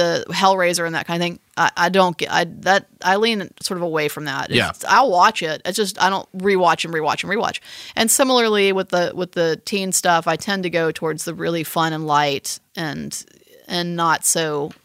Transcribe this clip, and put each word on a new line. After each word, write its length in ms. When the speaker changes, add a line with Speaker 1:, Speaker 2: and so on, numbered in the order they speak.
Speaker 1:
the 60
Hellraiser 520
and 100
that 100
kind 160
of 40
thing, 140
I, 200
I 120
don't 280
get, 140
I, 140
that, 260
I 140
lean 320
sort 160
of 60
away 240
from 180
that. 240
It's, 80
Speaker 2:
Yeah. 140
Speaker 1:
I'll 220
watch 320
it. 200
It's 140
just, 240
I 80
don't 180
rewatch 480
and 80
rewatch 300
and 80
rewatch. 280
And 140
similarly 640
with 160
the, 260
with 180
the 320
teen 260
stuff, 360
I 100
tend 260
to 80
go 200
towards 340
the 100
really 280
fun 300
and 140
light 520
and, 480
and 280
not 300
so 460